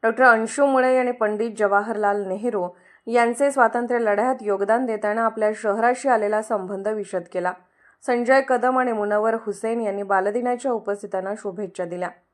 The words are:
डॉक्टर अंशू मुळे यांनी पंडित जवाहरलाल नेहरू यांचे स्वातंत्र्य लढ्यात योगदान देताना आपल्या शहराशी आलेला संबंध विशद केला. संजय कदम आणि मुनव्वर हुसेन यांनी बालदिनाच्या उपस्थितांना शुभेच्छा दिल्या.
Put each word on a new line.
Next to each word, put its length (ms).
डॉक्टर 200
अंशू 420
मुळे 300
यांनी 160
पंडित 480
जवाहरलाल 680
नेहरू 400
यांचे 440
स्वातंत्र्य 480
लढ्यात 420
योगदान 440
देताना 400
आपल्या 300
शहराशी 540
आलेला 320
संबंध 460
विशद 360
केला. 200
संजय 420
कदम 320
आणि 120
मुनव्वर 440
हुसेन 360
यांनी 220
बालदिनाच्या 680
उपस्थितांना 680
शुभेच्छा 480
दिल्या. 240